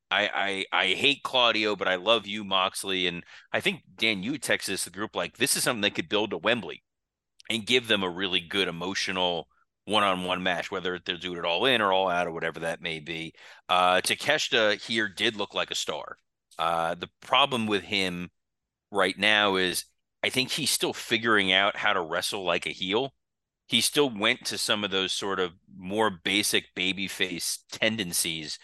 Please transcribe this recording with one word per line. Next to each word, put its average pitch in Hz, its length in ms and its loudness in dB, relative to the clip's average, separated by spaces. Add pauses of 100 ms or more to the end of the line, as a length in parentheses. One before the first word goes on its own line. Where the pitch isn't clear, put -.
(100)
I, 98 640 0
I, 87 40 0
I 92 180 2
hate 135 280 2
Claudio, 110 540 2
but 95 100 -2
I 92 80 2
love 101 320 2
you, 104 160 -6
Moxley. 95 640 0
And 85 160 -4 (300)
I 113 80 0
think, 175 220 -2 (120)
Dan, 107 300 0
you 123 80 -4
texted 117 340 -2
this 95 160 -2
to - 80 -8
the 85 60 -16
group, 107 180 -6
like, 87 220 -4
this - 200 2
is 160 60 -2
something 123 180 0
they 101 100 2
could 90 180 -4
build 104 220 0
to 95 80 -4
Wembley 90 440 -2 (680)
and 110 160 -4
give 120 220 2
them 104 160 4
a 90 80 0
really 90 300 -2
good 90 260 -2
emotional 87 800 -2 (380)
one-on-one 92 580 2
match, 90 300 -2
whether 90 260 -4
they're 90 180 -6
doing 87 220 -8
it 85 60 -6
All 87 220 2
In 123 140 4
or 98 120 4
All 95 160 2
Out 87 180 0
or 85 60 -6
whatever 82 280 -4
that 82 220 -4
may 80 160 -6
be. 82 340 -10 (360)
Uh, 90 320 4
Takeshita 113 840 2
here 113 240 -2
did 101 280 -2
look 101 180 -4
like 87 160 -2
a - 60 -4
star. - 400 -6 (420)
Uh, 82 380 0
the 90 140 -10 (100)
problem 131 480 2
with 101 160 0
him 92 440 -2 (600)
right 95 260 2
now 104 380 4
is 92 300 0 (400)
I 104 60 0
think 127 200 0
he's - 200 -2
still 160 220 2
figuring 110 600 2
out 98 240 4
how 107 160 2
to 95 80 2
wrestle 90 420 -2
like 87 240 0
a 80 40 -6
heel. 101 420 -2 (560)
He 117 120 2
still 147 280 2
went 110 360 0
to 107 140 -6
some 107 260 0
of 95 80 -2
those 95 200 0
sort 98 280 -2
of 90 100 0 (260)
more 101 320 0
basic 98 680 0
babyface 92 840 -4 (140)
tendencies 87 920 -2